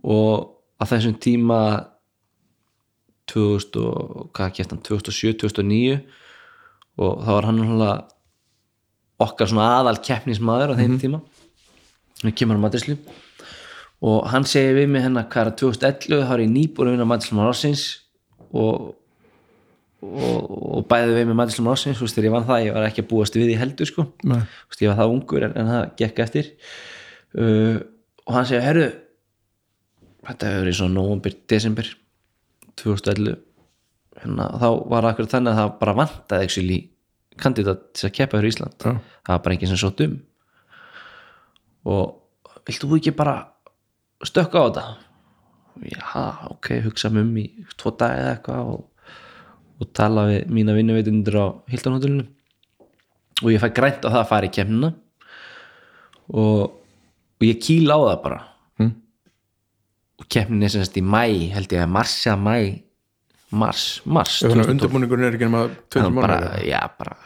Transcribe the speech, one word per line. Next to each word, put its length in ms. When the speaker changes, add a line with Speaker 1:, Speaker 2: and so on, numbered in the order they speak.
Speaker 1:
Og 540
á 80
þessum 320
tíma 380
tvö 140
þúsund 240
og, 500
hvað 240
keppti 160
hann? 140
Tvö 100
þúsund 140
og 80
sjö, 160
tvö 160
þúsund 100
og 80
níu. 300
Og 240
þá 140
var 100
hann 160
náttúrulega 440
okkar 300
svona 160
aðal 180
keppnismaður 720
á 80
þeim 160
Speaker 2:
Mhm. 40
Speaker 1:
tíma. 200
Nú 80
kemur 240
hann 80
á 60
matreiðslu. 260
Og 280
hann 140
segir 360
við 80
mig 140
hérna, 260
hvað 80
er 40
það, 60
tvö 120
þúsund 160
og 80
ellefu, 320
þá 80
er 80
ég 160
nýbúin 320
að 80
vinna 80
matreiðslumaður 480
ársins 300
og, 420
og, 480
og 120
bæði 320
við 80
mig 80
matreiðslumaður 400
ársins, 220
þú 100
veist, 80
þegar 80
ég 80
vann 160
það, 160
ég 100
var 140
ekki 160
að 80
búast 240
við 100
því 140
heldur, 260
sko. 160
Speaker 2:
Nei. 160
Speaker 1:
Þú 320
veist, 80
ég 80
var 80
það 160
ungur, 320
en, 120
en 100
það 300
gekk 280
eftir. 220
Uh, 420
og 80
hann 120
segir, 160
herru, 240
þetta 220
hefur 160
verið 100
svona 220
nóvember, 380
desember 380
tvö 200
þúsund 120
og 60
ellefu, 240
hérna, 320
þá 300
var 160
akkurat 260
þannig 220
að 80
það 180
bara 160
vantaði 500
actually 360
kandidat 560
til 140
að 60
keppa 260
fyrir 120
Ísland. 260
Speaker 2:
Já. 140
Speaker 1:
Það 40
var 100
bara 160
enginn 140
sem 80
sótti 320
um. 100
Og 840
vilt 180
þú 140
ekki 180
bara 200
stökkva 400
á 80
þetta? 160
Já, 720
ok, 160
hugsa 260
mig 140
um 160
í 40
tvo 180
daga 240
eða 140
eitthvað 400
og, 80
og 140
tala 340
við 240
mína 240
vinnuveitendur 640
á 60
Hilton 260
hótelinu. 300
Og 180
ég 80
fæ 100
grænt 320
á 80
það 80
að 80
fara 220
í 20
keppnina 380
og, 380
og 80
ég 160
kýla 320
á 40
það 160
bara. 140
Speaker 2:
Mm. 140
Speaker 1:
Og 80
keppnin 400
er 60
sem 100
sagt 160
í 60
maí, 480
held 180
ég, 160
mars 300
eða 160
maí, 240
mars, 340
mars 380
Speaker 2:
Já, 80
þannig 100
að 0
Speaker 1:
tvö 0
þúsund 0
og 80
tólf. 80
Speaker 2:
undirbúningurinn 540
er 80
ekki 100
nema 160
tveimur 240
Speaker 1:
Já, 80
bara, 160
Speaker 2:
mánuðir, 160
eða? 160
Speaker 1:
já, 140
bara 260